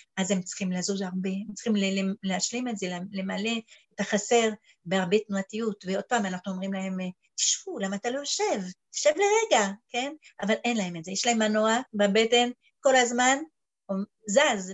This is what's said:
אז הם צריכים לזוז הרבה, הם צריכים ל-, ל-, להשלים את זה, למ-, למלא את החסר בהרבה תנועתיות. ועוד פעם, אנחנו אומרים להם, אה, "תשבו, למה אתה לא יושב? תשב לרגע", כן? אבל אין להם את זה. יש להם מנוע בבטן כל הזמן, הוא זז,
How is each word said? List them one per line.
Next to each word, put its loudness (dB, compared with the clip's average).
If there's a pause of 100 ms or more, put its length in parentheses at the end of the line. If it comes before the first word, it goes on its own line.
(180)
אז 0
הם 2
צריכים -6
לזוז -4
הרבה, -4 (180)
הם -12
צריכים -2
ל-, 0
ל-, -2
להשלים -4
את -6
זה, -6
למ-, -8
למלא -4 (380)
את -6
החסר 2 (360)
בהרבה 2
תנועתיות. -4
ועוד -2
פעם, 0
אנחנו -6
אומרים -6
להם, -4
אה, -4 (300)
"תשבו, -2
למה -2
אתה -4
לא -2
יושב? -2 (300)
תשב 2
לרגע", 4 (220)
כן? -4 (280)
אבל 0 (100)
אין 0
להם -4
את -10
זה. -12
יש -4
להם 2
מנוע 2 (160)
בבטן 4 (300)
כל 4
הזמן, 4 (480)
הוא -4 (300)
זז, 2